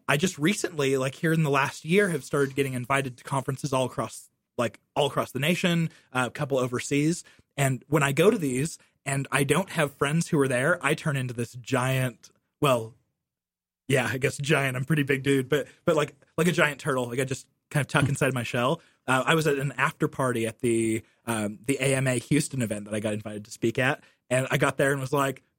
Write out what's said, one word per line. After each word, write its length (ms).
I 80
just 220
recently, 580
like, 200
here 160
in 100
the 80
last 340
year, 260
have 120
started 320
getting 200
invited 420
to 80
conferences 480
all 140
across, 420
like, 200
all 120
across 260
the 80
nation, 500
uh, 160
a 20
couple 280
overseas. 640
And 320
when 160
I 80
go 180
to 80
these 400
and 280
I 100
don't 280
have 240
friends 340
who 120
are 60
there, 400
I 80
turn 220
into 180
this 200
giant, 760
well, 340
yeah, 240
I 60
guess 180
giant. 400
I'm 60
a 40
pretty 160
big 220
dude, 240
but, 180
but, 120
like, 180
like 80
a 60
giant 260
turtle. 300
Like, 100
I 60
just 240
kind 120
of 40
tuck 200
inside 260
my 100
shell. 360
Uh, 180
I 80
was 140
at 100
an 180
after 300
party 400
at 140
the, 420
um, 400
the 140
A 160
M 100
A 140
Houston 420
event 220
that 100
I 60
got 140
invited 320
to 40
speak 300
at, 200
and 180
I 100
got 180
there 140
and 100
was 120
like, 320